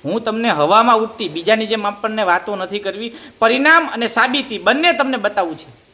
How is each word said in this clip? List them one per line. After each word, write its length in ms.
હું 200
તમને 240
હવામાં 480
ઉડતી, 320
બીજાની 380
જેમ 200
આપણને 360
વાતો 340
નથી 220
કરવી, 340
પરિણામ 540
અને 140
સાબિતી 520
બંને 340
તમને 240
બતાવું 400
છે. 380